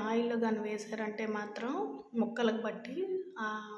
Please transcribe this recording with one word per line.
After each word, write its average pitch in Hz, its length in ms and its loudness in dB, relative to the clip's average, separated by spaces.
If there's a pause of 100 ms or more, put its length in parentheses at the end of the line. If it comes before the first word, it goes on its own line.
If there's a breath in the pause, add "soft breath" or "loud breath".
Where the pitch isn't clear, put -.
ఆయిల్లో 233 380 2
కానీ 220 220 4
వేసారంటే 214 680 -2
మాత్రం 214 460 -2 (420)
ముక్కలకు 226 480 4
బట్టి 226 340 -4 (420)
ఆ 220 100 -2 (300)